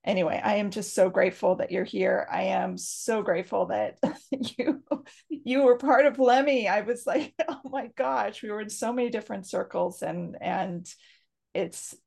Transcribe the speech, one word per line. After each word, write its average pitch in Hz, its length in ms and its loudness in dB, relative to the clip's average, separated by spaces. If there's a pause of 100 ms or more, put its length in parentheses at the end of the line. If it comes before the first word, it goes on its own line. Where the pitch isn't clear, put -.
anyway, 180 360 2
I 214 140 2
am 208 160 -2
just 202 240 -8
so 190 140 6
grateful 185 480 2
that - 120 -2
you're 180 140 -2
here. 185 480 0
I 185 120 -2
am 185 340 -2
so - 460 -4
grateful 185 420 0
that - 320 -2 (200)
<laughs> - 140 -12
you, 269 520 -4 (460)
you 269 340 0
were 247 140 8
part 269 280 6
of 269 120 4
Lemmy. 262 520 4
I 208 100 2
was 233 260 -4
like, - 360 -2
<laughs> 320 80 0
"Oh 277 160 -8
my 262 320 -8
gosh," 254 440 -2
we 220 80 -8
were 208 120 -6
in 208 80 -8
so 226 240 -4
many 247 160 0
different 214 380 -6
circles 180 540 -4
and, 175 380 -6
and 180 480 -4 (680)
it's - 400 -6 (140)